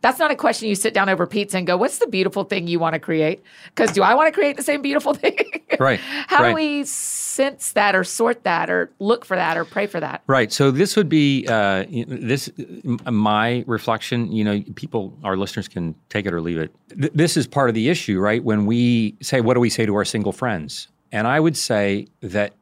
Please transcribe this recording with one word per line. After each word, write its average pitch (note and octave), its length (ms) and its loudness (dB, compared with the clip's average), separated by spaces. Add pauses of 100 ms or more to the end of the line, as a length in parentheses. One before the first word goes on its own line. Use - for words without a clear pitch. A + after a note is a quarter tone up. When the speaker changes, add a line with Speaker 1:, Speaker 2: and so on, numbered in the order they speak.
Speaker 1:
That's B3+ 160 2
not D#4 140 2
a C4+ 40 0
question A#3+ 320 0
you G#3 60 0
sit G#3+ 220 -2
down G3 140 2
over F3 180 2
pizza G3+ 300 -4
and F3+ 100 -2
go, F3+ 100 2
"What's A3+ 220 -2
the A#4 80 2
beautiful G3+ 360 0
thing F#3+ 240 -4
you E3+ 120 0
wanna D#3+ 200 0
create?" D#3+ 420 0 (340)
'Cause G#3+ 160 2
do G3 120 2
I G3+ 120 6
wanna D#4 160 4
create C#4+ 260 0
the C#4+ 60 -8
same D4 200 -2
beautiful C#4+ 300 0
<laughs> - 20 0
thing? - 220 0 (420)
Speaker 2:
Right. C3 200 4 (280)
Speaker 1:
How - 120 2
do - 60 6
Speaker 2:
Right. - 100 4
Speaker 1:
we D4 300 -2
sense - 880 -4
that G3+ 220 2
or F#3 80 2
sort E3+ 420 -2
that E3+ 260 0
or F3+ 260 0
look A3 280 0
for F#3+ 100 -4
that E3 220 0
or E3 80 -4
pray G3+ 200 -4
for F#3+ 140 -6
that? D3 260 -8
Speaker 2:
Right. B2+ 260 4
So C#3 200 4
this D#3 240 0
would G3+ 120 4
be, C#3+ 400 2
uh, G2+ 400 2
y-, A#2 200 -6
this, B2+ 500 -4
m-, B2 420 -8 (140)
my G#2+ 540 2
reflection. A#2 640 -2
You G#2+ 120 -2
know, G#2 200 0 (100)
people, - 500 -8
our F#2+ 140 -2
listeners G2 300 -6
can E2 260 -6 (160)
take G#2 160 -4
it F2+ 80 -2
or E2+ 80 -2
leave E2 160 -4
it. D#2+ 160 -6 (260)
Th-, C#3 140 -2
this E3 240 2
is B2+ 80 2
part C3+ 240 2
of A2 60 0
the A2+ 140 2
issue, A2 300 0
right? G#2+ 240 2
When G#2+ 220 2
we A#2 560 2
say, - 200 0
"What A#2 120 4
do B2 60 4
we A#2+ 100 4
say A2+ 160 0
to G#2 80 0
our G2+ 120 2
single G2+ 260 -2
friends?" F#2 560 -6 (240)
And A2 160 -2
I C#3+ 120 2
would D#3 180 2
say G#2 500 0 (140)
that G2+ 400 -2